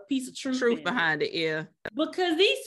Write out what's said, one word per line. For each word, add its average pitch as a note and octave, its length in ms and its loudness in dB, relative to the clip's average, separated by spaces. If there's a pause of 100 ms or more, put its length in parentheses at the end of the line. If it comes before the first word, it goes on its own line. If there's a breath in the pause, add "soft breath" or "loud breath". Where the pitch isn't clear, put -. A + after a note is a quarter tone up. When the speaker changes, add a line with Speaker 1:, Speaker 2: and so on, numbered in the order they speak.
Speaker 1:
piece C4 200 -2
of C4+ 80 -14
truth B3+ 220 -4
Speaker 2:
Truth A#3+ 160 4
Speaker 1:
in - 40 -6
it. D3+ 60 -8
Speaker 2:
behind E3 380 2
it, - 120 -2
yeah. D#3+ 300 0 (300)
Speaker 1:
Because D#4 440 0
these A4+ 280 4